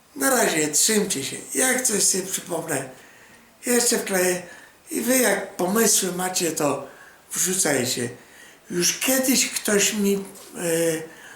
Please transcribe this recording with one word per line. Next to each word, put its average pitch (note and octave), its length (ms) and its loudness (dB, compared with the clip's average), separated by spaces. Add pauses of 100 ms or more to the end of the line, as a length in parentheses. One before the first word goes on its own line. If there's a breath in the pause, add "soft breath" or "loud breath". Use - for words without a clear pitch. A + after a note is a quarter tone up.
(160)
Na C4+ 140 2
razie, E3+ 380 2
trzymcie F3 560 2
się. - 140 -8 (180)
Jak B3+ 260 2
coś G#3 220 0
sobie F#3 200 0
przypomnę, D#3 680 -6 (760 loud breath)
jeszcze A#3+ 340 2
wkleję. F3+ 420 0 (500 loud breath)
I A#3+ 100 -4
wy, B3 160 2
jak G3+ 380 2
pomysły G3 560 2
macie, F3+ 400 -2
to D3 360 0 (460 loud breath)
wrzucajcie. B2+ 760 0 (600 loud breath)
Już F3 300 0
kiedyś C4 500 2
ktoś G3+ 440 0
mi, G3+ 220 2
e, E3 1000 -2 (220 loud breath)